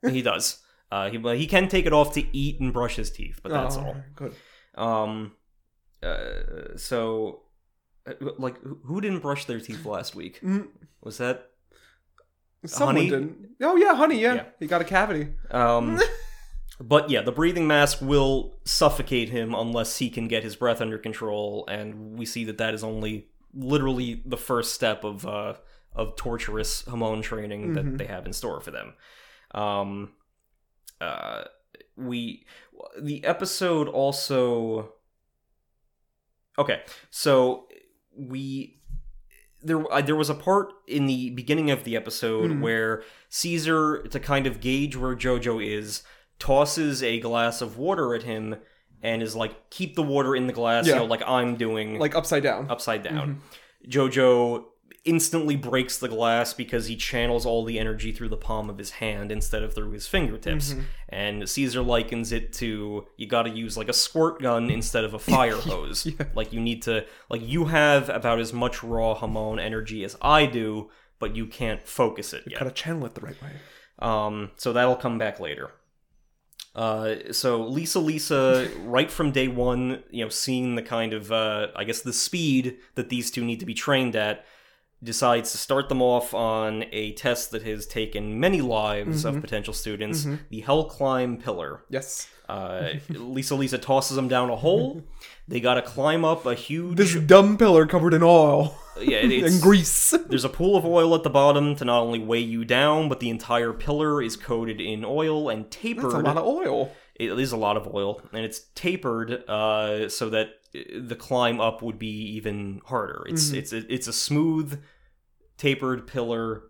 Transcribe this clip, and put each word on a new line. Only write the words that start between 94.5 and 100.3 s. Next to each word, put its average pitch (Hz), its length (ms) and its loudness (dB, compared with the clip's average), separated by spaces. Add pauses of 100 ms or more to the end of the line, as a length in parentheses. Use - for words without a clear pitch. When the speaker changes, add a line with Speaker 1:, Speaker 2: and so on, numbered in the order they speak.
Speaker 1:
hole. 175 500 2
Speaker 2:
<laughs> - 60 -16 (340)
Speaker 1:
They - 120 -4
gotta 123 220 4
climb 156 420 2
up 165 220 2
a 123 80 0
huge 170 440 -4
Speaker 2:
This 175 180 6
dumb 190 420 10
pillar 175 300 8
covered 170 260 4
in 160 80 6
oil. 156 560 8 (240)
Speaker 1:
Yeah, 127 160 4
it, - 140 6
Speaker 2:
<laughs> - 0 -
Speaker 1:
it's 160 240 6
Speaker 2:
And 165 80 4
grease. 185 480 8
Speaker 1:
There's 135 340 2